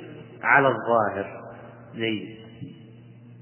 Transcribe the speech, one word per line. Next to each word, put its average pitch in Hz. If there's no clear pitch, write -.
على 135
الظاهر. 107
جيد. 110